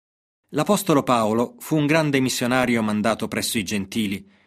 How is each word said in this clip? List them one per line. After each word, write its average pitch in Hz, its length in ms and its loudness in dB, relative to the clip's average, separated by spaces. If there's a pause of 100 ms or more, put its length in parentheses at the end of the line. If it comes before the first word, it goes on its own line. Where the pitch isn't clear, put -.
(500)
L'apostolo 151 540 2
Paolo 117 560 0
fu - 180 -2
un 147 80 2
grande 147 340 2
missionario 123 640 0
mandato 107 460 0
presso - 280 -4
i 110 60 -2
gentili. 98 680 -6 (180)